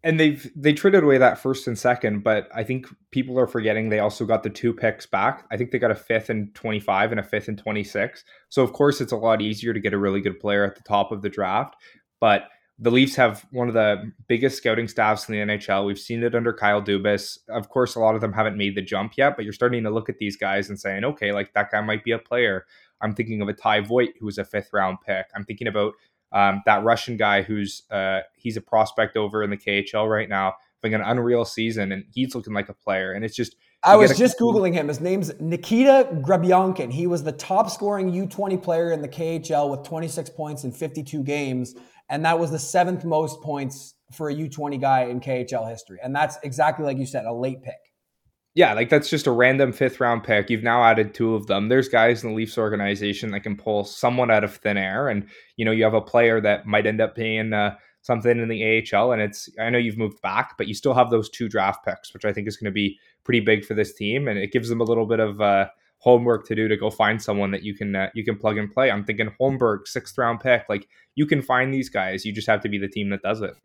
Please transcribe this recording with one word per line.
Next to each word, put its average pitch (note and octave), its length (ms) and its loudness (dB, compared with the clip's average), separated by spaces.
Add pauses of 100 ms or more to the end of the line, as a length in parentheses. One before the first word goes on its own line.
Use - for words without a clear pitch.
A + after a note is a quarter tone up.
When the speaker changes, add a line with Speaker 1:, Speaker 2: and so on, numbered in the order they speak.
Speaker 1:
And D#3+ 140 2
they've, D3 340 2
they D3 200 2
traded F#3+ 300 4
away C#3 140 6
that B2+ 220 6
first C3 260 -4
and A#2 140 -6
second, A2 440 0
but G#2+ 300 0
I A2+ 100 -6
think B2+ 240 -6 (240)
people C3 280 -2
are B2 80 4
forgetting A2 400 0
they G#2+ 120 0
also G#2+ 260 -2
got A2 180 0
the G#2+ 60 -6
two A#2 240 -2
picks A2+ 320 -2
back. A2 440 -2
I A2+ 60 -6
think A#2+ 160 -4
they B2 80 -2
got A#2 120 2
a G2+ 40 2
fifth A2 340 -2
and G#2 240 -4
twenty-five G#2 580 -2
and A2 100 -2
a - 20 -8
fifth - 240 -4
and G#2+ 100 -6
twenty-six. G#2 680 -6 (240)
So, C3+ 140 2
of B2 100 0
course, C#3+ 260 2
it's B2+ 140 -4
a A2+ 40 -4
lot A2 240 2
easier G#2+ 320 -4
to G#2 60 -4
get G2+ 140 -2
a G2+ 40 0
really G2 220 0
good F#2+ 220 -4
player G2+ 240 2
at G2 100 -6
the - 80 -20
top G2+ 300 0
of G2 80 -10
the G2+ 80 -4
draft, G2+ 480 -4 (420)
but G#2 300 4 (300)
the A#2 120 2
Leafs C3 240 4
have A2+ 360 2
one B2 180 -4
of A2+ 60 -4
the G#2+ 360 2 (160)
biggest B2 300 0
scouting A#2 320 -2
staffs A2 400 0
in A2 60 -6
the G#2 40 -2
N G#2 100 -4
H G#2 200 -6
L. G2 160 0
We've G2+ 120 -4
seen A#2 240 -8
it A#2 140 -2
under A#2 160 0
Kyle G#2 300 2
Dubas. G2+ 560 -2 (100)
Of A2 220 -8
course, B2 260 0
a A#2 60 -2
lot A2 140 4
of A2 40 -2
them G#2+ 140 -4
haven't G#2+ 240 -2
made G2+ 180 -2
the G2+ 60 -4
jump G#2+ 340 -6
yet, C#3 220 2
but A2 80 -8
you're G#2+ 80 -10
starting B2 300 0
to G#2+ 60 -2
look A2 200 -4
at - 80 -8
these G2+ 180 -6
guys G2 320 -2
and G2+ 100 -10
saying, G2 280 -6
"Okay, B2+ 260 -2
like, G2+ 220 -4
that G#2 180 -2
guy G#2+ 80 0
might G#2+ 240 -4
be A2+ 80 -2
a A2 80 0
player." A2 460 -2 (340)
I'm G#2+ 140 -4
thinking A2 280 -4
of G2+ 60 -2
a G#2+ 60 -4
Ty G#2+ 280 0
Voit, A2+ 280 2 (100)
who G#2+ 60 -12
was G2+ 120 -8
a G2+ 60 -6
fifth - 300 -8
round F#2+ 320 0
pick. F#2+ 280 -4
I'm G#2 120 -10
thinking A2+ 220 -8
about, G#2 260 -2 (380)
um, G2+ 340 2
that G#2 180 4
Russian A#2 320 0
guy G2+ 280 2
who's, G2+ 480 -6
uh, F#2+ 300 -2 (140)
he's A2 220 -8
a G#2 40 -8
prospect A2 560 0
over G#2+ 260 -2
in G2+ 80 -2
the G2+ 60 -4
K G2+ 160 -4
H G2+ 200 -4
L G#2+ 140 0
right G#2+ 200 0
now, F#2+ 280 -2 (260)
having A2 140 -2
an G#2+ 60 0
unreal A#2 440 0
season, A2 460 -2
and G2 200 -8
he's B2+ 220 -4
looking A2 200 -8
like G2+ 160 -4
a G2 40 -16
player. F#2+ 380 -4
And G2+ 120 -8
it's A2 120 -8
just, A#2 200 -6 (280)
Speaker 2:
I F#3 100 10
Speaker 1:
you G#3+ 60 12
Speaker 2:
was G3+ 120 10
Speaker 1:
get C3+ 60 4
a - 20 0
Speaker 2:
just B3 200 4
Speaker 1:
couple A#3 140 4
Speaker 2:
Googling F#3 200 2
him. D3+ 140 -2
His C#3 120 -4
name's F3 400 -2
Nikita A#3 720 4 (160)
Grabyankin. F3+ 680 2
He E3 140 -4
was F3 180 -2
the D3+ 100 -6
top G3 360 -2
scoring G3+ 400 -4
U F3+ 160 -4
twenty F#3+ 320 -4
player E3+ 340 -2
in D#3 120 -4
the C#3 40 -8
K E3 280 -6
H D#3+ 160 -8
L D3 180 0
with C#3 140 -8
twenty-six D#3+ 480 -8
points D3+ 320 -12
in B2+ 80 -8
fifty-two D3 520 -8
games, C3+ 520 -6 (340)
and D3 160 -4
that E3 140 2
was D#3+ 100 -2
the D3+ 100 -6
seventh F3 440 -2
most D#3+ 380 -2
points C#3 520 -10 (200)
for D#3 160 -8
a C#3+ 40 -4
U D3+ 160 -6
twenty C#3+ 280 -8
guy C3+ 260 2
in B2 160 -4
K B2+ 220 -4
H B2+ 120 -8
L A2+ 140 -4
history. A2 340 -16
And B2+ 140 -8
that's D3+ 260 -2
exactly D3+ 440 0
like C3+ 120 -2
you C3 80 -4
said, B2 200 -8
a A#2 80 -4
late C3 280 -6
pick. B2+ 140 -14 (800)
Speaker 1:
Yeah, D3+ 180 6
like, A#2 160 0
that's D3 200 4
just D#3 160 -2
a C#3 60 4
random B2+ 400 4
fifth B2+ 280 -2
round A#2 240 0
pick. G#2 280 0
You've A2 100 0
now A#2+ 220 2
added A2 320 4
two A2+ 180 0
of G#2 140 -4
them. G2+ 220 0
There's C3 200 4
guys A#2 340 4
in A#2 60 -6
the G#2+ 60 -4
Leafs A2 200 -4
organization G#2 760 -2
that G2+ 80 -6
can G2+ 180 -6
pull G#2 260 -2
someone B2 460 0
out G#2+ 140 6
of G2+ 140 -6
thin G#2 200 -2
air. G2 320 -2
And, G2+ 160 -2 (320)
you A2+ 80 -2
know, A2 60 2
you A2 120 2
have A2 120 4
a G#2+ 60 4
player A#2 380 4
that G#2 280 0
might G#2+ 180 2
end G#2+ 160 0
up A2 140 0
being, A2 360 -4
uh, G#2 260 0 (240)
something A#2+ 360 2
in A2+ 100 -2
the A2 160 -4
A A2 40 0
H A2+ 260 0
L. A2+ 180 4
And G#2+ 120 0
it's, - 260 -8 (100)
I A#2 120 -2
know B2 80 4
you've A2+ 180 -2
moved G#2+ 240 -4
back, G2 340 -4
but G2+ 120 -4
you G#2 80 -8
still C3 180 0
have A#2+ 160 4
those A2 220 0
two A#2 180 -6
draft G2 340 -2
picks, - 300 -10
which - 120 -12
I G#2 60 0
think G#2 160 -6
is G#2 80 -8
gonna G#2+ 140 -8
be G2 300 -2 (240)
pretty A#2+ 160 2
big G#2+ 260 2
for - 80 -8
this G#2 220 -2
team. A#2 320 -4
And G#2 100 -2
it G2+ 140 -6
gives A#2 180 -2
them A#2 120 -2
a A2+ 40 0
little A2+ 220 0
bit A2+ 120 0
of, G#2 220 -2
uh, G2 280 2 (280)
homework A#2+ 480 4
to - 80 -4
do G#2+ 140 0
to G#2+ 100 2
go G#2+ 140 -4
find A2 280 2
someone G2+ 300 -2
that F#2+ 140 -6
you G#2 100 -8
can, G2+ 220 -6
uh, F#2+ 180 -4
you A2+ 100 -6
can G#2+ 140 -2
plug G#2+ 220 -2
and G#2 120 -6
play. C3 200 2
I'm G2+ 120 -2
thinking G#2+ 280 -4 (100)
Holmberg, B2 460 0
sixth - 280 -10
round A#2 260 -2
pick. B2 280 2
Like, G2+ 180 -4 (280)
you D3 100 2
can D3 160 2
find C3 320 0
these C3+ 160 -2
guys. F#2+ 340 -2
You G#2+ 80 -6
just G#2+ 140 -8
have G#2+ 160 2
to G#2+ 80 -4
be G#2 80 -2
the G2 100 -4
team G2+ 220 -4
that G2 140 -4
does A2 180 -2
it. F#2+ 240 -6